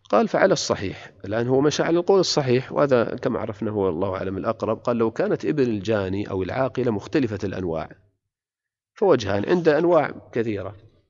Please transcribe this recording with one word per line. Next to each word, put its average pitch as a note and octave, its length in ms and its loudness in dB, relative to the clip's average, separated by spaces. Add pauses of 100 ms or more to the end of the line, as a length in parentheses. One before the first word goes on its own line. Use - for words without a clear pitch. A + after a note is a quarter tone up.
قال: A3 180 2
"فعلى - 260 2
الصحيح"، F#2+ 580 -4 (140)
الآن A2+ 220 -2
هو C3 140 4
مشى D3+ 220 2
على E3+ 160 2
القول F#3+ 200 4
الصحيح، C3 520 0
وهذا C3+ 320 4 (120)
كما A2+ 240 -2
عرفنا G#2+ 320 -6
هو G2 180 0
الله F#2 260 -2
أعلم F#2+ 220 -4
الأقرب. G#2+ 400 -2
قال: A#2+ 200 -2
"لو A2+ 140 2
كانت E3+ 340 -2
إبل D3 240 0
الجاني G2+ 600 -2
أو F#2+ 140 -2
العاقلة B2 480 -2
مختلفة G#2+ 520 -2
الأنواع E2+ 460 -6 (1040)
فوجهان"، A2 560 2
عند E3+ 200 4
أنواع D#3 640 2
كثيرة، G2 440 -4 (340)